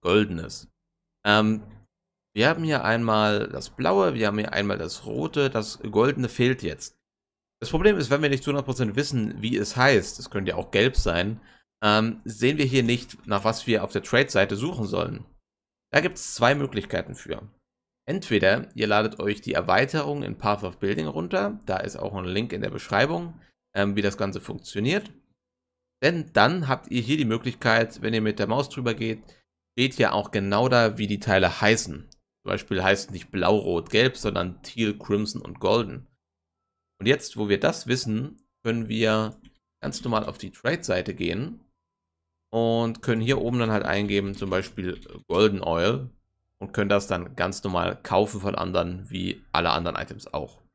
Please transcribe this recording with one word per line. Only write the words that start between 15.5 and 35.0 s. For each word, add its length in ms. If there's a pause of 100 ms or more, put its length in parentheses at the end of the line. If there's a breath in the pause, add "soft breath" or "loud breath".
Da 80
gibt's 360
zwei 200
Möglichkeiten 580
für. 280 (640)
Entweder 680
ihr 140
ladet 320
euch 220
die 120
Erweiterung 680
in 140
Path 260
of 160
Building 280
runter, 580
da 100
ist 220
auch 180
ein 80
Link 300
in 80
der 80
Beschreibung, 720 (340 loud breath)
ähm, 220
wie 40
das 160
Ganze 220
funktioniert. 720 (880)
Denn 300
dann 380
habt 200
ihr 120
hier 160
die 80
Möglichkeit, 760
wenn 120
ihr 80
mit 180
der 80
Maus 220
drüber 240
geht, 280 (560 soft breath)
steht 200
ja 140
auch 200
genau 360
da, 300
wie 100
die 140
Teile 400
heißen. 480
Zum 400
Beispiel 340
heißt 220
es 80
nicht 180
blau, 240
rot, 360
gelb, 260
sondern 440
teal, 360
crimson 440